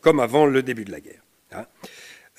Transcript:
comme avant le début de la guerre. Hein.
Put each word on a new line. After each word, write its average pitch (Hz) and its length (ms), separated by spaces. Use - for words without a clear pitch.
comme 156 180
avant 131 280
le 131 160
début 117 220
de 98 60
la - 80
guerre. - 220
Hein. 101 140